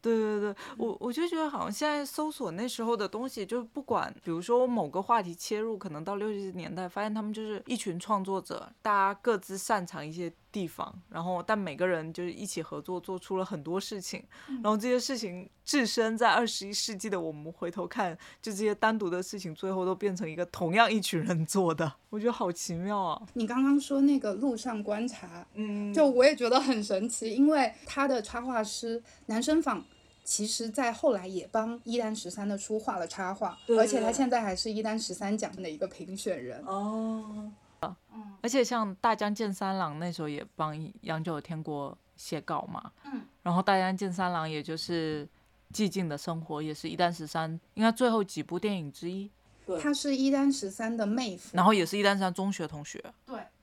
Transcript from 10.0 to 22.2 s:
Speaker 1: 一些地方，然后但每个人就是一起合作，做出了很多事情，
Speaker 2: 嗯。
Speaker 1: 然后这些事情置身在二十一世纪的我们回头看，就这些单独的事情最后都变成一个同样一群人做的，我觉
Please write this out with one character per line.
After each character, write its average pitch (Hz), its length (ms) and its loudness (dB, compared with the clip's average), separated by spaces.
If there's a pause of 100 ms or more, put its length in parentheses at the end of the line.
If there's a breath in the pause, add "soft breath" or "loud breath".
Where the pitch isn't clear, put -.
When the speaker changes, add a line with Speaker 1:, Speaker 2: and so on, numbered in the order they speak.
Speaker 1:
一 156 60 -10
些 170 200 -6 (200)
地 190 160 -4
方， - 260 -8 (160)
然 165 140 -8
后 175 200 -2
但 214 140 2
每 170 180 -4
个 180 120 2
人 165 240 0
就 175 120 -6
是 180 80 -4
一 202 140 -10
起 175 160 -6
合 151 200 -8
作， 180 180 -6
做 185 200 -8
出 190 180 -4
了 185 80 0
很 175 180 -8
多 170 160 -2
事 196 220 -6
情， - 220 -10 (240 loud breath)
Speaker 2:
嗯。 262 140 -6
Speaker 1:
然 - 20 -8
后 214 120 4
这 214 120 0
些 247 120 4
事 247 180 -2
情 180 320 -8 (140)
置 262 220 4
身 220 320 2
在 220 140 6
二 233 140 6
十 196 220 -4
一 208 60 -8
世 208 220 -2
纪 214 140 -6
的 190 100 0
我 160 120 -2
们 151 200 -10
回 175 180 -6
头 175 180 -4
看， 175 300 -2 (240 loud breath)
就 220 100 -6
这 190 60 -6
些 208 160 2
单 220 240 4
独 196 120 0
的 180 120 0
事 202 160 -8
情 180 160 -6
最 190 180 -4
后 185 140 0
都 190 80 2
变 190 220 0
成 175 140 -4
一 156 60 -8
个 175 120 -2
同 170 260 -2
样 220 180 8
一 220 80 4
群 175 240 0
人 165 220 2
做 175 280 4
的， 156 200 0 (160)
我 214 100 -6
觉 214 60 -4